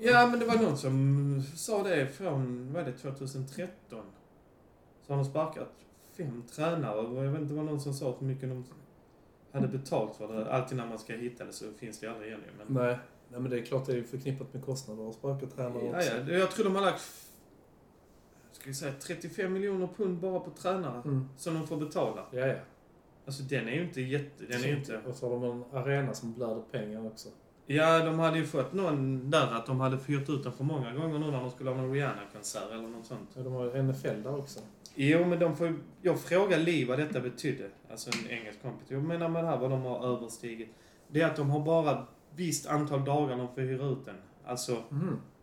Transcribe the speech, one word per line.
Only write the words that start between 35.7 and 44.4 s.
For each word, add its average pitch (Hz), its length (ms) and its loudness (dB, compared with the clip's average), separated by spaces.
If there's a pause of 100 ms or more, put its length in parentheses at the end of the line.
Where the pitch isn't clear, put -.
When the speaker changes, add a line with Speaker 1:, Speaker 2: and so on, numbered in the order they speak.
Speaker 1:
jag 170 180 4
frågar 185 380 4
Liv 160 300 4
vad 127 100 2
detta 147 220 0
betydde. 123 500 -4 (200)
Alltså, 113 200 -10
en 113 200 -4
engelsk 110 320 -10
kompis. 117 280 -10
Jag 135 120 -2
menar 165 260 0
med 165 160 0
det 165 40 0
här, 143 100 2
vad 127 120 0
de 131 120 0
har 123 240 -4 (100)
överstigit. 113 520 -8 (400)
Det 151 120 2
är 165 60 6
att 151 100 0
de 143 140 2
har 147 100 4
bara 151 460 4 (300)
visst 165 300 -2
antal 147 380 2
dagar 139 320 2
de 123 180 -4
får 135 60 -4
hyra 131 260 -2
ut 127 180 -2
den. 101 120 -12 (300)